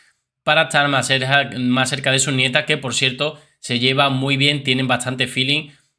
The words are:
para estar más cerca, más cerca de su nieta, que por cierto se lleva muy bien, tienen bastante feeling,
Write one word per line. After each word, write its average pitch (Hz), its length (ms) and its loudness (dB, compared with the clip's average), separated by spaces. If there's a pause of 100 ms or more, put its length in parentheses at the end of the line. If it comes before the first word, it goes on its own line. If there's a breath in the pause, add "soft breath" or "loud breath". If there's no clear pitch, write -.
(440 loud breath)
para 156 200 2
estar 143 240 2
más 135 200 0
cerca, 135 500 0
más 127 320 2
cerca 135 220 -2
de 131 80 2
su 143 120 0
nieta, 131 340 0
que 151 120 0
por 131 160 -6
cierto 139 460 -2 (200 loud breath)
se 120 200 -4
lleva 135 300 2
muy 135 280 0
bien, 143 260 2
tienen 131 240 0
bastante 127 400 -2
feeling, 135 420 -2 (300 loud breath)